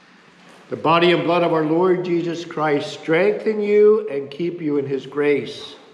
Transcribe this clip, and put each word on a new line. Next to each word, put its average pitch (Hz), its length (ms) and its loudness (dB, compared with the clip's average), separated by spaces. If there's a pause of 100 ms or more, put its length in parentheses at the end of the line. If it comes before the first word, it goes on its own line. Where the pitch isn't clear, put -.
(680)
The 123 80 -6
body 170 360 4
and 156 120 0
blood 170 180 2
of 165 100 0
our 160 120 0
Lord 175 400 2
Jesus 170 400 -4
Christ 151 480 -2
strengthen 202 680 0
you 208 480 4
and 139 220 -6
keep 170 300 -6
you 147 180 -2
in 135 80 -2
his 135 200 -6
grace. 143 680 -2 (200)